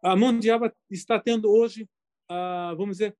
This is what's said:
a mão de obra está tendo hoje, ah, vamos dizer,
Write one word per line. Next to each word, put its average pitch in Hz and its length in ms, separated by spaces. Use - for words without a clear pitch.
a 185 140
mão 233 200
de 220 140
obra 226 240
está 196 300
tendo 220 300
hoje, 220 360
ah, 175 480
vamos 190 200
dizer, 208 240